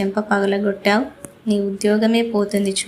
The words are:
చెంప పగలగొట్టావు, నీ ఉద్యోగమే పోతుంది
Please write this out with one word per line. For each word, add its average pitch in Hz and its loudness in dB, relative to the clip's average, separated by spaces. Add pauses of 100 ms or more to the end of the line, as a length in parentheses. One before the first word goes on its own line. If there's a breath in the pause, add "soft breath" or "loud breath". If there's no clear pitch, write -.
చెంప 196 -2
పగలగొట్టావు, 202 0 (440)
నీ 202 2
ఉద్యోగమే 214 2
పోతుంది 202 0 (120)